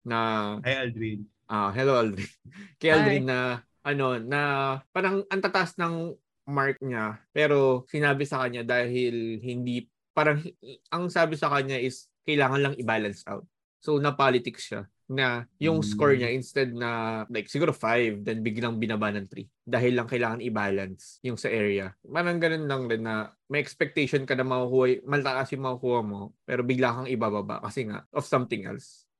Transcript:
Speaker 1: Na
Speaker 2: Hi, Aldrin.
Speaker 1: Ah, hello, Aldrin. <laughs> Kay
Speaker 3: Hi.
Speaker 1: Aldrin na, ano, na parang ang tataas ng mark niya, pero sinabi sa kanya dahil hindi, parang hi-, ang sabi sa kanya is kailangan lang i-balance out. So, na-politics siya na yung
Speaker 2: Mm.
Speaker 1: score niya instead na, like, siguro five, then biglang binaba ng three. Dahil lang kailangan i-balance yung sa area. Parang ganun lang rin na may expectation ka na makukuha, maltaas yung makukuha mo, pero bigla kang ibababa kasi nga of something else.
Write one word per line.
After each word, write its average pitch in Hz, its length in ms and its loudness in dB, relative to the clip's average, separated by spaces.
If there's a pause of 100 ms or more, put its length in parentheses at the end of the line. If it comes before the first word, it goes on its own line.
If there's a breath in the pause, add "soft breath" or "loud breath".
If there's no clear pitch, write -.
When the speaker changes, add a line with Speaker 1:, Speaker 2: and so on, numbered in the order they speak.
Speaker 1:
Na 110 600 0
Speaker 2:
Hi, 135 200 -2
Aldrin. 110 480 -6 (160)
Speaker 1:
Ah, 104 260 0
hello, 131 240 2
Aldrin. 107 300 2
<laughs> - 560 -18
Kay 160 80 2
Speaker 3:
Hi. 156 80 8
Speaker 1:
Aldrin 139 320 4
na, 127 320 0 (200)
ano, 139 360 0
na 127 240 -2 (500)
parang 190 380 0
ang 196 120 -2
tataas 185 360 0
ng 170 400 -4 (300)
mark 139 340 0
niya, 110 400 -4 (100)
pero 139 540 4
sinabi 147 400 2
sa 139 160 -4
kanya 123 240 -4
dahil 120 760 0
hindi, 123 460 -4 (260)
parang 151 300 2
hi-, 175 160 -12 (320)
ang 175 180 -4
sabi 165 300 2
sa 147 160 0
kanya 135 240 0
is 127 320 -4 (160)
kailangan 139 400 4
lang 139 100 0
i-balance 110 540 -2
out. 104 160 -8 (360)
So, 151 160 0
na-politics 135 680 2
siya 107 200 -8 (240)
na 127 500 -2
yung 156 240 2
Speaker 2:
Mm. 104 80 -2
Speaker 1:
score 139 260 4
niya 123 140 0
instead 131 420 0
na, 113 560 -4
like, 110 220 -6
siguro 151 240 2
five, 113 480 2
then 110 240 -4
biglang 117 320 -2
binaba 107 320 0
ng 101 160 -4
three. 98 240 -14 (100)
Dahil 123 380 2
lang 120 80 0
kailangan 117 340 -2
i-balance 98 800 -4
yung 123 140 -4
sa - 140 -4
area. 101 400 0 (100)
Parang 170 380 -2
ganun 160 320 0
lang 135 160 -2
rin 113 160 0
na 110 320 -4 (160)
may 143 100 -2
expectation 143 640 -2
ka 135 140 0
na 127 80 0
makukuha, 127 580 2
maltaas 135 480 -2
yung 135 140 -6
makukuha 127 360 0
mo, 101 440 -8
pero 123 160 -4
bigla 123 340 2
kang 127 140 -6
ibababa 107 500 -2
kasi 110 300 -6
nga 104 240 -10
of 143 100 -2
something 120 460 -2
else. - 400 -14 (120)